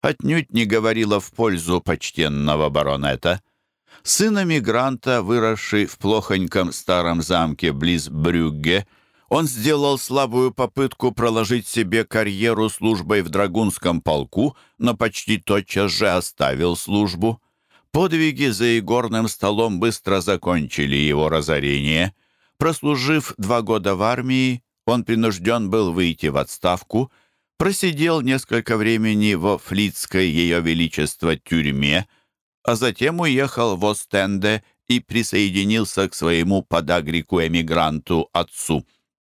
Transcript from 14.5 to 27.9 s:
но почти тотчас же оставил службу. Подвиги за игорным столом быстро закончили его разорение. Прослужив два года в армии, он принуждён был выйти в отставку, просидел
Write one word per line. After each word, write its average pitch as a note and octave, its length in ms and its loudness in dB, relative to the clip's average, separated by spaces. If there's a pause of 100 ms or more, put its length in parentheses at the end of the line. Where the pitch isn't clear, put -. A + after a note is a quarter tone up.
но A#2 180 0
почти A2 420 -2
тотчас G2+ 540 0
же G2 180 0
оставил E2+ 680 0
службу. G#2 640 0 (500)
Подвиги D#3 560 0
за A#2 320 2
игорным A2+ 480 0
столом G#2 520 0
быстро G2 420 0
закончили E2 720 0
его D2 320 2
разорение. D2+ 840 0 (440)
Прослужив D3 800 -2
два A#2 240 0
года G2+ 340 0
в F#2 80 0
армии, B2+ 600 0 (220)
он A#2 180 2
принуждён A2 680 0
был G2 220 0
выйти E2+ 360 0
в C#2 100 0
отставку, F2+ 720 -2 (460)
просидел E3 640 0